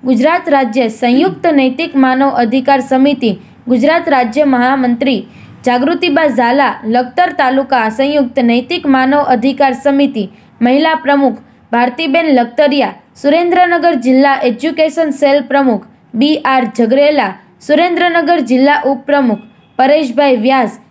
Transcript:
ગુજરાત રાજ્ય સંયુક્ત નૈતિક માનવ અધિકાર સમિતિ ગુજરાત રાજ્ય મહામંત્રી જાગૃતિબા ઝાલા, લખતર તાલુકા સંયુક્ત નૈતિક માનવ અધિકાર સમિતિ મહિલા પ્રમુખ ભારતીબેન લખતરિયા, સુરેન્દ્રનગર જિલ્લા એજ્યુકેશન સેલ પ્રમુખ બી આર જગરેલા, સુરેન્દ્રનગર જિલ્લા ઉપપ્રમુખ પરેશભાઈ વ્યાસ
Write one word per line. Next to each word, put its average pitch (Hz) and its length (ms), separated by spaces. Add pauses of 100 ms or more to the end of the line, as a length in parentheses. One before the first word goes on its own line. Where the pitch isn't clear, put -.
ગુજરાત 277 440
રાજ્ય 262 400
સંયુક્ત 269 600 (120)
નૈતિક 269 440
માનવ 262 260 (120)
અધિકાર 254 380
સમિતિ 262 520 (360)
ગુજરાત 302 400
રાજ્ય 262 360
મહામંત્રી 254 760 (460)
જાગૃતિબા 294 640
ઝાલા, 240 460 (100)
લખતર 240 540
તાલુકા 269 520
સંયુક્ત 277 480 (120)
નૈતિક 254 360
માનવ 269 380 (100)
અધિકાર 262 400
સમિતિ 277 500 (360)
મહિલા 311 440
પ્રમુખ 277 360 (320)
ભારતીબેન 269 640
લખતરિયા, 247 600 (240)
સુરેન્દ્રનગર 339 760
જિલ્લા 262 400 (140)
એજ્યુકેશન 311 640
સેલ 285 320
પ્રમુખ 262 440 (280)
બી 285 300
આર 262 200 (140)
જગરેલા, 240 540 (340)
સુરેન્દ્રનગર 339 760
જિલ્લા 262 360 (140)
ઉપપ્રમુખ 269 520 (360)
પરેશભાઈ 269 580
વ્યાસ 240 400 (140)